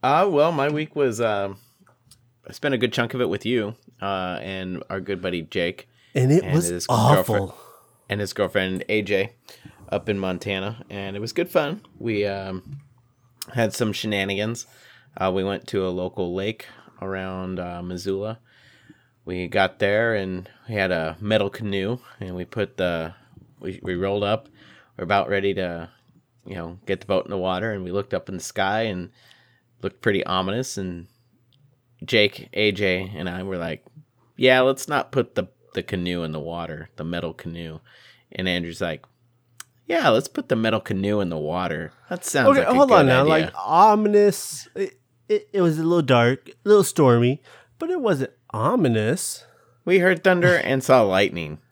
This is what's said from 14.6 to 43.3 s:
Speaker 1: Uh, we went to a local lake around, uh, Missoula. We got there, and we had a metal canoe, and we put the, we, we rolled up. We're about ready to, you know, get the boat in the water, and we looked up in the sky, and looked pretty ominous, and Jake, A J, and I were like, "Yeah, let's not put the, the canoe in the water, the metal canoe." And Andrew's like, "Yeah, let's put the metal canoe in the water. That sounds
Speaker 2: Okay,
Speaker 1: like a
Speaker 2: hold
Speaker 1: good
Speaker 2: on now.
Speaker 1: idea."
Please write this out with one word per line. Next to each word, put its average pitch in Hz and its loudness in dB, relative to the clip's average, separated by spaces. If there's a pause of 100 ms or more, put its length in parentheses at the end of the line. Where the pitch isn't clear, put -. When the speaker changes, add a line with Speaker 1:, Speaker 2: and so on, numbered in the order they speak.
Speaker 1:
Uh, 95 0
we 95 0
went 98 -4
to 95 -2
a 92 -2
local 90 -6
lake 101 -6 (360)
around, 92 -8
uh, 87 -8
Missoula. 95 -6 (840)
We 90 -6
got 95 0
there, 107 2
and 95 -6 (200)
we 113 -8
had 95 0
a 82 -4
metal 104 0
canoe, 101 -4 (220)
and 92 -10
we 90 -8
put - -6
the, 85 -4 (440)
we, - -10
we 92 -6
rolled 98 -2
up. 107 -2 (480)
We're - -8
about 95 2
ready 98 0
to, 87 -6 (540)
you 95 -14
know, 85 -12
get 95 -4
the - -20
boat 95 0
in - -12
the 98 -6
water, 92 -4
and 98 -8
we 90 -8
looked 101 -4
up 90 -6
in 95 -10
the 87 -10
sky, 104 -2
and 95 -6 (720)
looked - -8
pretty 98 2
ominous, 95 -4
and 90 -8 (960)
Jake, - 2
A 104 2
J, 95 -2
and 87 -8
I 92 -8
were 95 -8
like, 82 -8 (540)
"Yeah, 127 6
let's 131 0
not 147 -2
put 127 -2
the, 92 -4 (240)
the 92 -6
canoe 87 -4
in 80 -6
the 78 -6
water, 82 -10
the 82 -10
metal 85 -6
canoe." 82 -12 (520)
And 92 -6
Andrew's 87 -4
like, 82 -6 (800)
"Yeah, 320 2
let's 117 2
put - -8
the 123 2
metal 110 0
canoe 101 -2
in 90 -2
the 80 -4
water. 85 -4 (160)
That 180 -8
sounds - 4
Speaker 2:
Okay, 277 6
Speaker 1:
like - 2
a 247 2
Speaker 2:
hold 269 6
Speaker 1:
good 226 8
Speaker 2:
on 147 8
now. 127 6
Speaker 1:
idea." 151 4 (160)